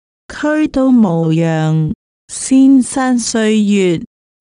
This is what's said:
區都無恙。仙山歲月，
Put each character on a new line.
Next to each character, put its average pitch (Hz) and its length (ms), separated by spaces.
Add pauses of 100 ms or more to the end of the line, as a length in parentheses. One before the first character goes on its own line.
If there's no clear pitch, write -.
(280)
區 302 400
都 269 240
無 165 420
恙。 160 580 (360)
仙 269 540
山 254 360
歲 220 460
月， 190 380 (400)